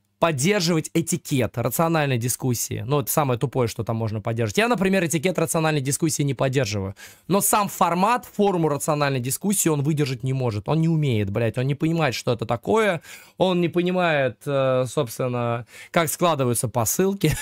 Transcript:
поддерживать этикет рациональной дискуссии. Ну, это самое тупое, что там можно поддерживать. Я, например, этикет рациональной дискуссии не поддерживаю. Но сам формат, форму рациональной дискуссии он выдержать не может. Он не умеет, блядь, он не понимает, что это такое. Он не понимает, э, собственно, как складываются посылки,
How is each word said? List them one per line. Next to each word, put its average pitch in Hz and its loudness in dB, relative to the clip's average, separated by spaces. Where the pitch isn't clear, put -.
поддерживать 165 0
этикет 143 0
рациональной 143 0
дискуссии. 117 -2
Ну, 143 2
это 120 -4
самое 131 2
тупое, 127 -2
что 110 -6
там 117 -2
можно 110 -4
поддерживать. 113 -2
Я, 220 2
например, 190 2
этикет 165 0
рациональной 160 0
дискуссии 147 -2
не 143 0
поддерживаю. 107 -2
Но 190 2
сам 202 2
формат, 190 2
форму 180 2
рациональной 143 0
дискуссии 170 0
он 147 2
выдержать 139 0
не 131 -2
может. 123 -2
Он 156 2
не 165 4
умеет, 135 2
блядь, 113 0
он 127 0
не 143 0
понимает, 156 0
что - -2
это 117 -2
такое. 190 0
Он 180 2
не 170 0
понимает, 175 0
э, 131 0
собственно, 120 -4
как 165 2
складываются 135 0
посылки, 156 0